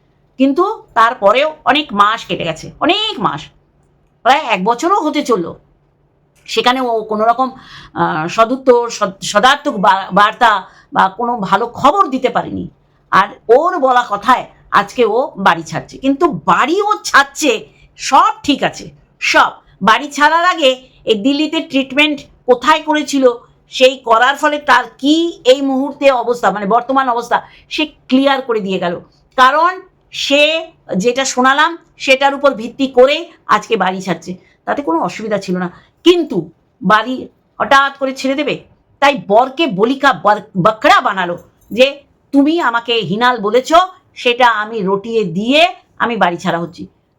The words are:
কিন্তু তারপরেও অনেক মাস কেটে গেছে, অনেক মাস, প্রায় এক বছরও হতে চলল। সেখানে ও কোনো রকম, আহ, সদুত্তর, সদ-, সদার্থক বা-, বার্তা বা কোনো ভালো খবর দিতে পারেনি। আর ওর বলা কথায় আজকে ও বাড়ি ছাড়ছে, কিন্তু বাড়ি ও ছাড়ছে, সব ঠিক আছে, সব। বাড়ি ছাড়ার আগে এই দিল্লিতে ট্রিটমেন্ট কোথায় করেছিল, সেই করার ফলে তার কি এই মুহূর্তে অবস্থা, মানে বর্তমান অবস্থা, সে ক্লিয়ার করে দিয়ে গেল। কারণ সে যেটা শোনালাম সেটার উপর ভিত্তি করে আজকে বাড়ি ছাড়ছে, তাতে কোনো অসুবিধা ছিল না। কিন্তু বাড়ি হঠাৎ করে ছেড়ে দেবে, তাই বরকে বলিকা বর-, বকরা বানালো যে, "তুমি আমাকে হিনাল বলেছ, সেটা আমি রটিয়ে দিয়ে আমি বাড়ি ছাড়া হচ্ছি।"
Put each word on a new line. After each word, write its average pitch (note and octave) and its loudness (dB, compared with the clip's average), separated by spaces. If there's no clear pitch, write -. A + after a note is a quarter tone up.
কিন্তু F4 0
তারপরেও A#3 2
অনেক - 0
মাস G#3 0
কেটে F3 -6
গেছে, D#3 -10
অনেক G4 -2
মাস, C#3+ -6
প্রায় C4+ 2
এক G#3+ -4
বছরও D4+ 0
হতে D4+ -2
চলল। G3+ -2
সেখানে B3 -2
ও A#3 -2
কোনো G#3+ -4
রকম, A3+ 0
আহ, E3+ -4
সদুত্তর, A#3+ 2
সদ-, G3+ -6
সদার্থক C4+ 0
বা-, F#3+ 0
বার্তা G#3 2
বা F#3+ 2
কোনো A#3+ -6
ভালো G3 -2
খবর D4+ 2
দিতে C4 -2
পারেনি। F3+ -6
আর G3 2
ওর E4 4
বলা B3+ 2
কথায় G#3 -2
আজকে G3+ 0
ও A#3+ -2
বাড়ি F3+ 0
ছাড়ছে, - -12
কিন্তু C#4 0
বাড়ি B3 0
ও G#4 0
ছাড়ছে, C#4 0
সব F4+ 2
ঠিক C#4+ -2
আছে, D#3 -6
সব। C4 2
বাড়ি A#3+ 0
ছাড়ার D4+ 2
আগে D4+ 0
এই A3 2
দিল্লিতে C#4+ -2
ট্রিটমেন্ট C#4+ -2
কোথায় C4 2
করেছিল, D4 0
সেই C4 2
করার B3 2
ফলে D4 -2
তার B3 2
কি E4 0
এই C4 4
মুহূর্তে C#4 0
অবস্থা, A#3 0
মানে G3+ -4
বর্তমান B3 0
অবস্থা, A#3 -2
সে D#4 -4
ক্লিয়ার C4+ 0
করে A#3 -4
দিয়ে F#3+ -4
গেল। F3 -6
কারণ D#4 2
সে D4+ 0
যেটা A#3+ 0
শোনালাম C#4 0
সেটার C#4 0
উপর C#4 0
ভিত্তি A#3+ -6
করে C#4 2
আজকে - 0
বাড়ি F#3 -2
ছাড়ছে, F#3 -8
তাতে G#3+ -4
কোনো E4 -2
অসুবিধা G#3 -4
ছিল F#3 -6
না। F3+ -10
কিন্তু D4 0
বাড়ি A3 0
হঠাৎ C4+ 2
করে C4+ -4
ছেড়ে C4 -2
দেবে, B3+ -4
তাই C#4 2
বরকে C4 2
বলিকা B3+ 0
বর-, G3 -2
বকরা E4+ 2
বানালো F#3+ -4
যে, C4+ 0
"তুমি D4 2
আমাকে A#3+ -2
হিনাল A3 0
বলেছ, A3+ 0
সেটা A#3+ 0
আমি A3 -2
রটিয়ে G#3 -2
দিয়ে B3 0
আমি A#3 -4
বাড়ি F3 0
ছাড়া E3+ -4
হচ্ছি।" E3+ -12